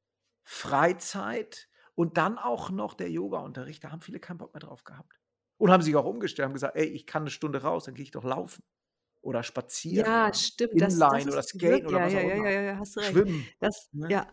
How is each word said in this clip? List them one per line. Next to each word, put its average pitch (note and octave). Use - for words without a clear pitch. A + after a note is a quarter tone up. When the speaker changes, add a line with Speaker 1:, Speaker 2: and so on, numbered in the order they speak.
Speaker 1:
Freizeit F#3+
und E3
dann G3
auch A3+
noch G3+
der F3+
Yoga-Unterricht, D#3
da C#3
haben E3
viele -
keinen F3
Bock -
mehr -
drauf C#3
gehabt. -
Und G3+
haben F3+
sich D#3
auch C#3
umgestellt, F#3
haben C3+
gesagt: C#3
"Ey, D#3
ich D#3
kann D#3
eine D3
Stunde C#3
raus, D#3+
dann C3
geh C#3+
ich -
doch -
laufen D3
oder A#2+
spazieren -
Speaker 2:
Ja, A3
Speaker 1:
oder A3
Speaker 2:
stimmt, A3+
das, E3+
das C#3
Speaker 1:
Inline C#3+
oder C#3
Speaker 2:
ist -
Speaker 1:
Skaten F#3
Speaker 2:
wirklich, -
Speaker 1:
oder D3+
Speaker 2:
ja, F#3
Speaker 1:
was F3
Speaker 2:
ja, F#3+
Speaker 1:
auch F#3+
Speaker 2:
ja, F3+
Speaker 1:
immer." G3
Speaker 2:
ja, G#3
ja, G3
hast G3+
du G#3+
recht. -
Speaker 1:
Schwimmen, F#3
Speaker 2:
Das, -
Speaker 1:
ne? D3+
Speaker 2:
ja, G3